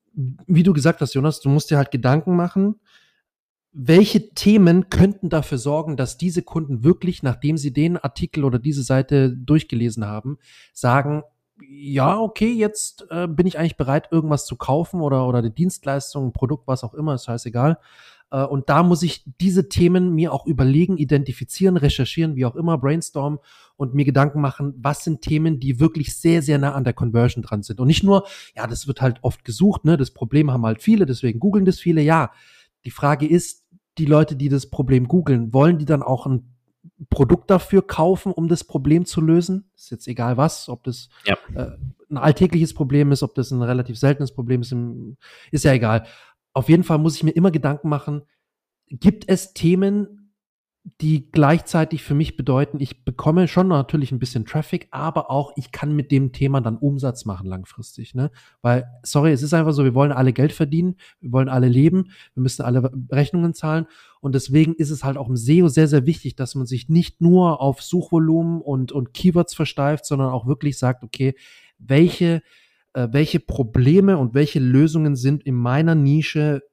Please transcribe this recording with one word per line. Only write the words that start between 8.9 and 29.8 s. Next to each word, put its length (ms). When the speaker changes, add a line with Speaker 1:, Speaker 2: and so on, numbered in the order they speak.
Speaker 1:
durchgelesen 760
haben, 320
sagen, 500
"Ja, 600
okay, 320
jetzt, 580
äh, 160
bin 220
ich 100
eigentlich 200
bereit, 340
irgendwas 340
zu 80
kaufen 460
oder, 260
oder 120
eine 120
Dienstleistung, 800
ein 40
Produkt, 360
was 160
auch 100
immer, 200
ist 100
scheißegal." 540
Äh, 140
und 240
da 140
muss 200
ich 220
diese 280
Themen 460
mir 180
auch 140
überlegen, 500
identifizieren, 800
recherchieren, 600
wie 100
auch 100
immer, 220
brainstormen 600
und 180
mir 100
Gedanken 360
machen, 360
was 280
sind 180
Themen, 380
die 200
wirklich 360
sehr, 260
sehr 160
nah 140
an 120
der 100
Conversion 480
dran 200
sind. 180
Und 60
nicht 160
nur, 240
ja, 120
das 200
wird 140
halt 220
oft 220
gesucht, 400